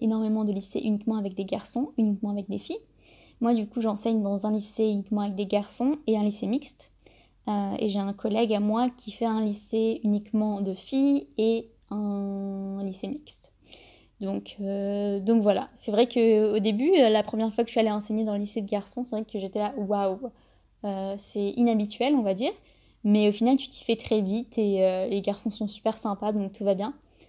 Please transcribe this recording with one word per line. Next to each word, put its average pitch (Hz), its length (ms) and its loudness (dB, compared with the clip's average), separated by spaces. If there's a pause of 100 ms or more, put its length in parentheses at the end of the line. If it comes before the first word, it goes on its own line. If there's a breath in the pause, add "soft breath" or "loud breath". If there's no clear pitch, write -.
énormément 220 440 0
de 208 80 0
lycées - 260 -6
uniquement 214 380 0
avec 196 180 -4
des 196 100 -4
garçons, 220 520 -4
uniquement 208 340 2
avec 202 180 -4
des 202 100 -4
filles. 339 200 -10 (600 soft breath)
Moi, 233 120 2
du 214 140 2
coup, 240 140 -6
j'enseigne 220 420 0
dans 196 240 -2
un 214 60 0
lycée 214 360 0
uniquement 208 340 0
avec 202 120 -4
des 196 120 -4
garçons 220 600 0
et 220 100 4
un 208 60 2
lycée 208 240 0
mixte. - 440 -4 (580 soft breath)
Euh, 202 300 -2
et 220 100 0
j'ai 202 100 -2
un 196 160 -2
collègue 214 400 0
à 202 60 0
moi 220 280 2
qui 247 220 -10
fait 233 160 -4
un 220 180 0
lycée 220 580 0
uniquement 208 600 0
de 190 100 -2
filles 277 540 0 (100)
et 226 340 0 (200)
un 196 920 -4
lycée 190 260 -6
mixte. - 440 -10 (680 loud breath)
Donc, 202 400 -6
euh, 202 600 -2
donc 220 220 4
voilà, 202 320 2
c'est - 160 -8
vrai 220 160 6
qu'au 220 520 4
début, 220 380 2
euh, 240 140 8
la 214 120 4
première 214 300 -2
fois 233 120 0
que 226 40 -4
je - 40 -14
suis 233 80 2
allée 220 100 4
enseigner 214 340 -2
dans 214 80 -2
le 202 60 -2
lycée 208 240 -4
de 196 60 -6
garçons, 208 360 -4
c'est 240 120 -6
vrai 220 80 -4
que 214 140 -8
j'étais 190 200 -4
là, 208 180 -2
waouh, 202 540 -2 (540 soft breath)
euh, 196 340 -4
c'est 202 320 -4
inhabituel, 233 640 2
on 247 80 2
va 196 100 0
dire. 247 200 -2 (500 soft breath)
Mais 208 260 6
au 208 40 4
final, 247 260 4
tu - 100 -6
t'y - 160 -16
fais 226 120 0
très 220 260 0
vite 208 340 -4
et, 202 300 2
euh, 185 220 0
les 202 120 0
garçons 202 300 -2
sont 208 160 -6
super 214 320 -4
sympas, 208 340 -2
donc 196 200 -2
tout 196 120 -8
va 196 100 4
bien. 208 200 -4 (340 soft breath)